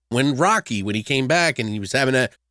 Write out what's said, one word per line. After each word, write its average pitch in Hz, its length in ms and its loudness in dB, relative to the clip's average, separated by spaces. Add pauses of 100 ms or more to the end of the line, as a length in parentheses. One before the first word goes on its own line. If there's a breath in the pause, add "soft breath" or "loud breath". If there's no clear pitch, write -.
(100)
when 135 260 2
Rocky, 190 460 0
when 104 120 -2
he 110 80 -2
came 135 240 -2
back 160 320 2
and 110 120 -4
he 107 100 -4
was 98 120 -6
having 135 200 2
that 127 220 0 (160)